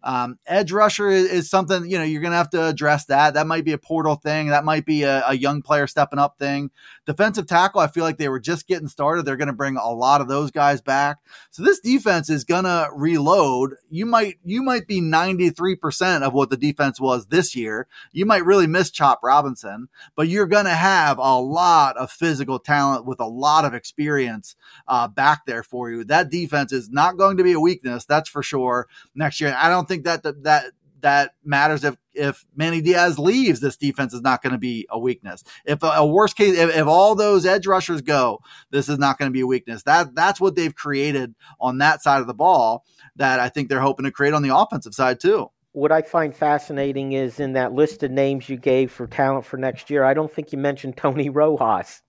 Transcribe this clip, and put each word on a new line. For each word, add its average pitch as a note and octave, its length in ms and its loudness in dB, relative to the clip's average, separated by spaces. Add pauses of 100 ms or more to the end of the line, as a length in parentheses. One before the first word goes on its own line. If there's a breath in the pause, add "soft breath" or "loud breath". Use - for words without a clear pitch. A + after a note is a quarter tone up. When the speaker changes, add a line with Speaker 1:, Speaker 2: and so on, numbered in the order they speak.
Speaker 1:
Um, B2 400 -4
edge F3 240 0
rusher G#3 380 2
is, F#3+ 220 4
is F3 180 -2
something, F3+ 420 0
you F#3+ 60 -2
know, E3 80 -2
you're D#3 160 -4
gonna E3+ 160 -2
have E3+ 140 0
to E3 160 0
address D3+ 400 0
that. C#3+ 260 4
That D3+ 140 0
might E3 180 -2
be D#3+ 80 -2
a C#3+ 60 -4
portal D#3 380 -2
thing. D3+ 320 -4
That D3 140 2
might D#3 220 0
be D3+ 200 0
a, C#3 220 0
a C3+ 60 0
young C#3 300 -2
player D3 240 0
stepping C#3+ 320 -2
up C#3+ 200 0
thing. C#3+ 320 -6 (360 loud breath)
Defensive G3 400 -2
tackle, F3+ 340 2
I D#3+ 60 4
feel E3 180 -4
like D#3+ 140 -2
they D3 100 -4
were C3 100 -4
just D3+ 280 -8
getting D#3+ 220 -4
started. D#3 360 -2
They're C3+ 140 -4
gonna C#3+ 160 -4
bring C3+ 240 -6
a A2+ 120 -4
lot B2+ 300 4
of C3+ 80 -6
those C#3 220 -2
guys C#3+ 320 0
back. C#3+ 380 -2 (320 loud breath)
So D#3+ 100 -14
this F4 180 2
defense G#3+ 480 0
is D3 160 -2
gonna F3 500 0
reload. D3 840 2 (120)
You E3 160 -6
might, A3 400 0
you G#3 180 -4
might B3+ 240 -2
be G3 140 -2
ninety-three F3 760 0
percent E3 460 -2
of C3+ 120 -2
what C3+ 160 2
the C3 80 -2
defense C#3+ 420 -2
was B2 280 -2
this E3 280 -2
year. A2 300 -6 (260 loud breath)
You F#3+ 140 -4
might G#3+ 180 2
really F#3 220 4
miss D#3+ 240 0
Chop C3+ 320 2
Robinson, B2 680 0 (280 loud breath)
but D#3+ 120 0
you're G3 160 2
gonna F#3+ 300 2
have E3 420 2
a B2+ 240 2
lot D3+ 560 2
of B2+ 160 -8
physical C3+ 460 -4
talent C#3 480 0
with C3 140 -8
a A#2 60 -4
lot D3 380 2
of C3+ 80 -2
experience, B2 840 -6 (320 soft breath)
uh, A#2+ 220 0
back C#3 380 0
there A#2 160 -6
for B2 280 -10
you. A#2 140 -10
That D3 260 0
defense D3 440 -4
is A2+ 160 -6
not E3 260 0
going F#3+ 220 2
to F#3 40 4
be F3+ 100 4
a E3 80 2
weakness, C3 440 -2
that's D3+ 240 0
for D3 140 -8
sure, B2+ 440 -2 (280 soft breath)
next D3+ 260 -4
year. C#3+ 160 -2
I D#3 140 2
don't F3+ 180 0
think F#3+ 60 -2
that, D#3+ 300 -4
that, D3 180 -8
that, D3 220 2 (380)
that C#3+ 320 0 (100)
matters D3 400 0
if, C#3 100 0 (200)
if C#3+ 300 -4 (120)
Manny E3 240 -2
Diaz F3 360 2
leaves, F3+ 440 2
this C3+ 160 -4
defense C3+ 360 -4
is B2 100 -12
not B2+ 200 0
gonna B2+ 160 -4
be A#2 320 -8
a A2+ 80 -8
weakness. A2+ 460 -6 (200 loud breath)
If D3 200 -4
a, - 20 2
a D#3 180 4
worst F#3 320 2
case, G3 220 4
if, E3 180 4
if D#3 120 2
all F#3+ 260 6
those G3+ 320 2
edge F#3+ 180 2
rushers F#3 380 0
go, B2+ 380 0 (300 loud breath)
this C#3 180 -2
is C#3+ 100 -2
not C#3 200 2
gonna C#3 120 -4
be B2+ 120 -2
a B2+ 40 0
weakness. B2 380 -4
That, D3 320 2
that's F3+ 240 0
what F#3 160 2
they've E3 180 -2
created C#3 600 -4 (240 soft breath)
on B2+ 180 -2
that D3 240 2
side C#3 180 4
of B2 60 -6
the A#2 80 -8
ball A#2 500 2 (300 soft breath)
that C3 240 0
I B2 120 -2
think C#3 180 -6
they're C3+ 100 0
hoping C3+ 240 0
to C3+ 80 -4
create C#3+ 240 0
on D3+ 80 0
the C3+ 140 2
offensive D3+ 400 -2
side B2+ 240 0
too. F3+ 280 0 (220)
Speaker 2:
What D3 220 0
I D#3+ 100 2
find D#3 320 -4
fascinating C#3 800 -4
is C3+ 260 -4
in C#3 140 -6
that B2+ 200 -2
list D3+ 300 -2
of C#3 80 -4
names C#3 380 -2
you C3+ 80 -8
gave C3 340 0
for B2 160 -12
talent C3+ 400 -2
for C3+ 120 -12
next C3 320 -8
year, C#3+ 120 0
I C3+ 120 4
don't D3+ 180 -4
think D3+ 180 -10
you D3+ 80 -8
mentioned C3+ 380 -6
Tony C#3+ 340 -2
Rojas. C3+ 800 0